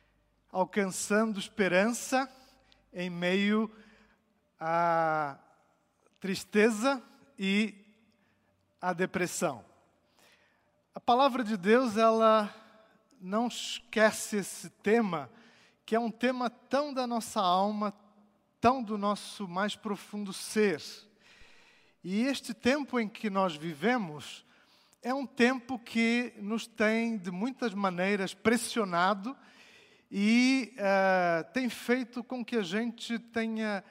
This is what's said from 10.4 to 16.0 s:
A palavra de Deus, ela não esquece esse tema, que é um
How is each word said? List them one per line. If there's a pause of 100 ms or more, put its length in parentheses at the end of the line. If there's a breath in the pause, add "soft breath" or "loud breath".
A
palavra
de
Deus,
ela (680 loud breath)
não
esquece
esse
tema, (600 soft breath)
que
é
um